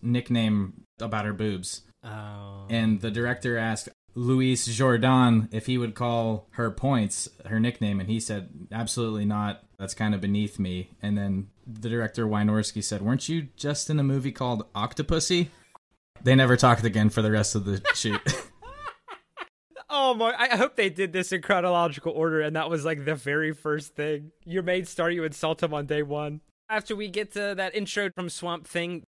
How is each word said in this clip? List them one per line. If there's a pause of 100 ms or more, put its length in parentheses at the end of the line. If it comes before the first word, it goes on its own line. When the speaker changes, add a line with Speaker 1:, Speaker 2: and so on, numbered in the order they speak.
Speaker 1:
nickname (180)
about
her
boobs. (220)
Speaker 2:
Oh.
Speaker 1:
And
the
director
asked (240)
Luis
Jordan
if
he
would
call
her
Points (200)
her
nickname,
and
he
said, (220)
"Absolutely
not. (160)
That's
kinda
beneath
me." (100)
And
then (180)
the
director,
Wynorski,
said,
"Weren't
you
just
in
a
movie
called
Octopussy?" (720)
They
never
talked
again
for
the
rest
of
the
<laughs>
shoot. (1700)
Speaker 2:
Oh
my,
I
hope
they
did
this
in
chronological
order,
and
that
was,
like,
the
very
first
thing. (120)
Your
main
star,
you
insult
him
on
day
one. (260)
After
we
get
to
that
intro
from
Swamp
Thing, (160)